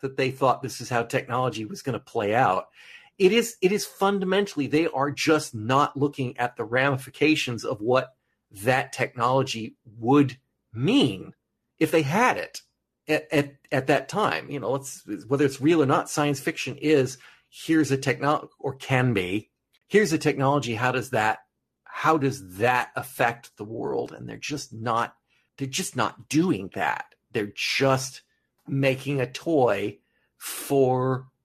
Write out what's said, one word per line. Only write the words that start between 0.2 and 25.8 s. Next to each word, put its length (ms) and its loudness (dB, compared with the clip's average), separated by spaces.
thought 320 2
this 200 -8
is 80 -12
how 140 0
technology 640 -2
was 160 -12
gonna 180 -4
play 360 -2
out." 320 2
It 140 6
is, 300 2
it 100 4
is 140 -2
fundamentally, 800 0
they 200 2
are 220 -2
just 460 0
not 400 2
looking 420 -4
at 200 -4
the 80 -6
ramifications 960 0
of 160 -4
what 340 0
that 400 0
technology 880 -2
would 400 4
mean 600 0
if 120 2
they 100 4
had 360 2
it, 240 -10
at, 240 -2
at, 240 0
at 160 -2
that 220 2
time. 400 -2
You 100 -8
know, 120 -4
let's, 320 -8
whether 180 2
it's 160 -2
real 200 4
or 40 4
not, 240 2
science 300 0
fiction 380 -6
is, 400 2
here's 420 0
a 60 0
techno-, 520 -2
or 160 -6
can 380 2
be, 360 -2
here's 260 4
a 40 2
technology, 580 0
how 160 0
does 200 -4
that, 280 0
how 340 2
does 400 -4
that 380 0
affect 640 -4
the 60 -10
world? 480 -6
And 160 -14
they're 100 -12
just 360 -10
not, 420 -2
they're 100 -6
just 280 -6